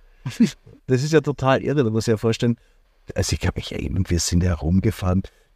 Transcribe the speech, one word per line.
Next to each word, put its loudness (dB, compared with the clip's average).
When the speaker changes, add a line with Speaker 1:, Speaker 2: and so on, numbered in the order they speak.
Speaker 1:
<laughs> -8
Speaker 2:
Das 2
ist -2
ja 6
total 0
irre, 0
da 2
muss -2
ich 4
ja 4
vorstellen. 0
Also 0
ich -6
kann 0
mich -10
erinnern, -4
wir 2
sind 0
herumgefahren. 0